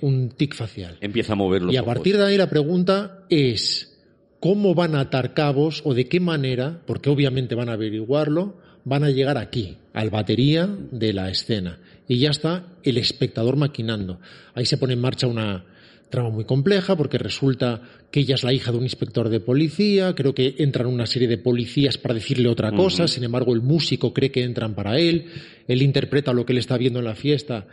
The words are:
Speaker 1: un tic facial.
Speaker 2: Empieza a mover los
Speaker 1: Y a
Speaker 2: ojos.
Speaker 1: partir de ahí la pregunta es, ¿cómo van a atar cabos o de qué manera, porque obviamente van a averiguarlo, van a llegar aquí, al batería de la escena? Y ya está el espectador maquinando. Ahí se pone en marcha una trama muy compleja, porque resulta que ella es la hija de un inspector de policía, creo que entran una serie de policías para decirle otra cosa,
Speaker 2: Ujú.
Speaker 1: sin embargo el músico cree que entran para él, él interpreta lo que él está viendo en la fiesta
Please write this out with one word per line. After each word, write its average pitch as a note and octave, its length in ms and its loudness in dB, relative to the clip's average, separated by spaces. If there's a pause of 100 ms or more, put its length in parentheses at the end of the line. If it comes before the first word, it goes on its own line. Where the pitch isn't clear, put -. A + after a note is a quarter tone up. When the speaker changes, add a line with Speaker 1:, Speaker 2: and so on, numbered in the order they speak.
Speaker 1:
un C3 280 0
tic - 240 -2
facial. F#2 460 -10
Speaker 2:
Empieza G#2 320 -2
a G2+ 40 0
mover F#2+ 260 2
los F2+ 100 0
Speaker 1:
Y C3 40 4
a B2 60 0
Speaker 2:
ojos. A#2 120 -2
Speaker 1:
partir G3 240 0
de G3+ 60 4
ahí G3+ 120 2
la F3+ 140 2
pregunta F3+ 800 0
es, - 720 0 (400)
¿cómo G3 340 2
van D#3+ 200 2
a C#3 60 2
atar C3 340 -2
cabos D3 500 0
o C#3+ 100 2
de B2+ 140 2
qué F3 120 2
manera, D3 680 -2
porque A#2 240 -4
obviamente C3 440 0
van A#2+ 140 -2
a A#2 60 -4
averiguarlo, C#3+ 840 -2 (280)
van C#3+ 200 2
a D3 60 4
llegar C3+ 280 2
aquí, G#2 380 -6 (160)
al G#2+ 180 -2
batería C3 580 2 (220)
de A2 220 -2
la F#2 180 -4
escena? F#2+ 480 -4 (300)
Y B2 100 2
ya D3 120 2
está E3 360 -4 (160)
el B2 160 0
espectador A#2+ 580 -2
maquinando. A2+ 640 -4 (360)
Ahí B2 120 -2
se C#3 100 0
pone B2+ 180 0
en A#2+ 60 -2
marcha B2+ 280 0
una G#2+ 360 -4 (460)
trama A#2+ 180 -2
muy A2 160 -4
compleja, F#3 500 2
porque D3+ 220 0
resulta B2 640 -2 (300)
que D3 100 0
ella C3 140 2
es B2 100 -2
la B2 80 2
hija B2 180 -2
de A#2 60 0
un A#2+ 60 0
inspector A2+ 480 -2
de A2 100 0
policía, F#3 760 2
creo C3+ 200 0
que C3 240 0
entran B2+ 300 0
una A#2+ 180 -2
serie B2 200 0
de A2+ 120 2
policías B2 580 0
para - 160 -4
decirle A#2+ 380 2
otra G#2+ 220 0
cosa, F3 320 2
Speaker 2:
Ujú. D#3 100 2
Speaker 1:
sin B2 100 -6
embargo A#2+ 300 0
el A2+ 80 0
músico C3 500 0
cree C3+ 180 0
que B2 120 0
entran A2 320 -4
para G2+ 240 0
él, E3+ 260 2 (440)
él B2+ 120 2
interpreta C#3 540 2
lo A#2+ 100 2
que G#2 80 -2
él F#2+ 60 2
está - 180 -2
viendo B2 220 0
en A#2+ 80 -4
la A2 80 -4
fiesta B2+ 580 -2